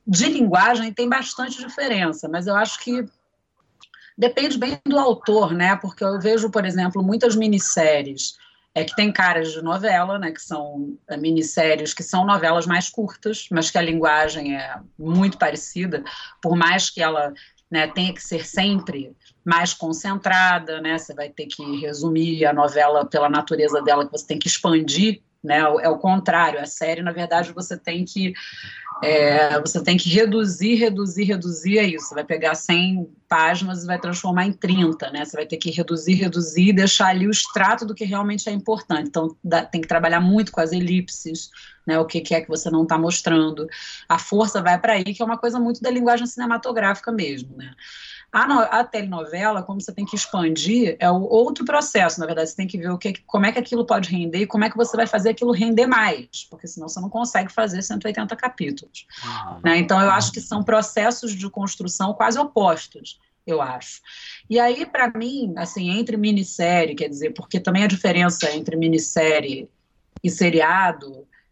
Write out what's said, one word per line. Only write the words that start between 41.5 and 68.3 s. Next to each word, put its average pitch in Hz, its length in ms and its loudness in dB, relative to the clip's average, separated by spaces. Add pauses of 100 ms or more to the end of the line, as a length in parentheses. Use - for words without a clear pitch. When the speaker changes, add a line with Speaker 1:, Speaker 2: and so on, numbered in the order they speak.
Speaker 1:
né, 160 120 2
o 160 80 2
que 165 160 -4
que 170 120 -2
é 165 60 2
que 160 80 -10
você 156 220 -4
não 160 160 2
tá 160 100 0
mostrando, 160 720 0 (420)
a 175 100 4
força 202 440 0
vai 180 180 4
pra 226 140 2
aí, 190 100 0
que 202 160 -6
é 233 60 0
uma 226 100 -2
coisa 240 240 -2
muito 240 220 0
da 254 80 0
linguagem 240 360 2
cinematográfica 233 840 -2
mesmo, 139 420 -6
né. 131 200 -16 (580)
A 226 160 2
no-, 277 100 4
a 220 240 2
telenovela, 190 800 -4
como 196 180 -8
você 196 120 -12
tem 202 120 -8
que 208 120 -8
expandir, 175 840 0
é 175 100 2
o 185 140 4
outro 247 420 2
processo, 247 540 2
na 160 80 -4
verdade, 160 240 -2
você - 60 -16
tem 190 100 -4
que 180 100 -8
ver 175 140 -6
o 180 80 -4
que, 196 160 -6 (120)
como 196 200 2
é 226 60 2
que 247 80 -2
aquilo 233 260 -2
pode 202 240 0
render 175 300 -2
e 208 60 0
como 214 180 0
é 226 60 0
que - 60 -10
você 233 200 0
vai 226 100 2
fazer 214 220 0
aquilo 240 240 0
render 226 340 4
mais, 208 640 0
porque 175 160 -18
senão 160 220 -12
você 180 120 -10
não 190 80 -6
consegue 220 440 -4
fazer 196 300 -2
cento 214 220 -6
e 220 40 -4
oitenta 214 260 -6
capítulos, - 720 -8 (180)
Speaker 2:
Uhum. - 400 -10
Speaker 1:
né? 165 140 4
Então, 190 220 4
eu 196 100 6
acho 196 220 2
que 233 80 -10
são 208 240 -4
processos 220 680 0
de 196 160 -6
construção 196 640 -4
quase 226 240 0
opostos, 208 840 0 (260)
eu 156 160 -2
acho. - 380 -8 (500)
E 226 80 2
aí, 247 260 2
pra 247 280 0
mim, 233 440 -6
assim, 180 340 -6
entre 220 260 -2
minissérie, 175 800 0
quer 147 120 -4
dizer, 147 260 -6
porque 180 260 -6
também 190 240 2
a 208 40 4
diferença 175 640 2